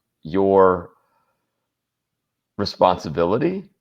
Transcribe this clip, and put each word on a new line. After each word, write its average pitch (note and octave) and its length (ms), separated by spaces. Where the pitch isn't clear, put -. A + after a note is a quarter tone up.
your F#2 680
responsibility? F#2 1200